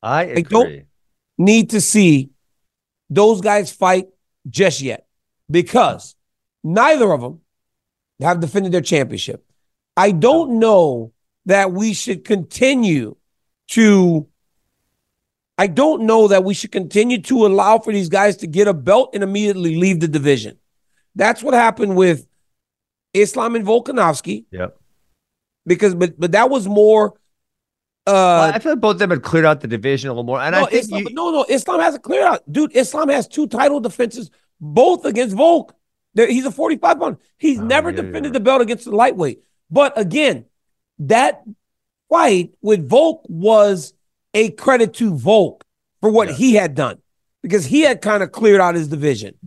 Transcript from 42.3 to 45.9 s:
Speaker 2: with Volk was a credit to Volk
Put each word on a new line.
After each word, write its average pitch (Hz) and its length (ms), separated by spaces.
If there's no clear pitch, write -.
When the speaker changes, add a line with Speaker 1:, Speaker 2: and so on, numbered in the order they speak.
Speaker 2:
with 202 280
Volk 302 400
was 202 680
a 220 160
credit 233 440
to 208 220
Volk 175 480